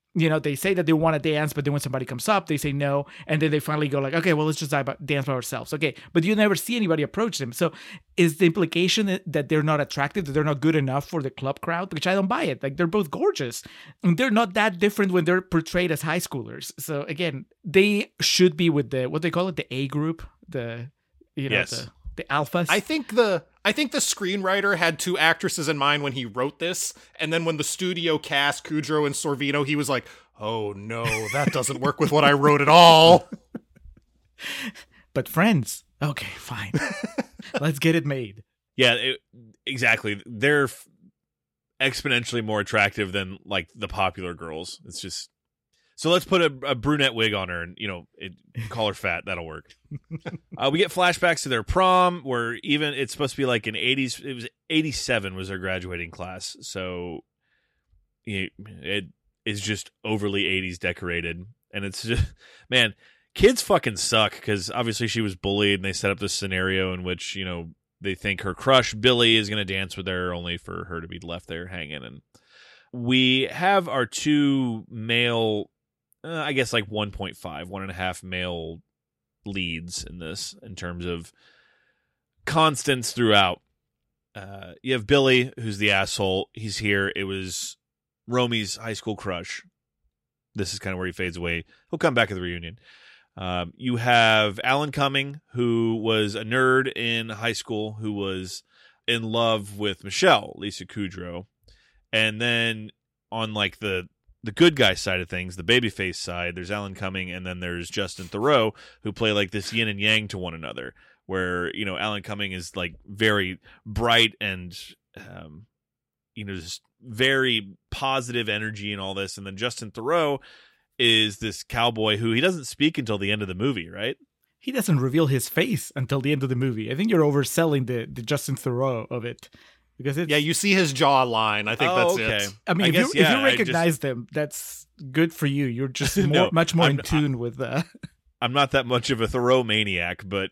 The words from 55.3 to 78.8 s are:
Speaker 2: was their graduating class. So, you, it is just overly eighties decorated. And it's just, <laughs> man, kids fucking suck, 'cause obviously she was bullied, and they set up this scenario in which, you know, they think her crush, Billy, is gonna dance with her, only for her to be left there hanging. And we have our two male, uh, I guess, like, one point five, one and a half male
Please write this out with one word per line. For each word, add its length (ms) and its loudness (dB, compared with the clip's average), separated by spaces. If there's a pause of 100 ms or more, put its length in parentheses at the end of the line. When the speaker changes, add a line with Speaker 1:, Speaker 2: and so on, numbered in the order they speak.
Speaker 2:
was 140 -8
their 80 -6
graduating 540 -6
class. 500 -12
So, 640 -8 (1000)
you, 340 -6
it 480 -8 (400)
is 140 -4
just 320 -6 (140)
overly 400 -2
eighties 340 -2
decorated. 640 -6 (300)
And 100 -8
it's 200 -10
just, 300 -2 (140)
<laughs> 220 -20
man, 260 2 (380)
kids 280 6
fucking 360 0
suck, 440 0
'cause 320 -2
obviously 360 -2
she 100 -2
was 160 -2
bullied, 400 2
and 80 -6
they 80 -4
set 180 -2
up 100 -2
this 140 -4
scenario 600 -2
in 100 -8
which, 320 -6
you 80 -8
know, 280 -8 (280)
they 160 -4
think 260 -2
her 120 -4
crush, 400 4
Billy, 420 4
is 140 2
gonna 160 -2
dance 320 -6
with 100 -8
her, 260 -4
only 240 -6
for 280 -10
her 160 -10
to 80 -14
be 100 -14
left 280 -12
there 200 -10
hanging. 340 -10
And 200 -16 (720)
we 580 2
have 380 0
our 160 0
two 840 0
male, 800 0 (540)
uh, 80 -14
I 220 -6
guess, 180 0
like, 140 0
one 260 -4
point 240 -10
five, 320 -10
one 140 -10
and 100 -10
a 40 -10
half 280 -6
male 580 -6 (640)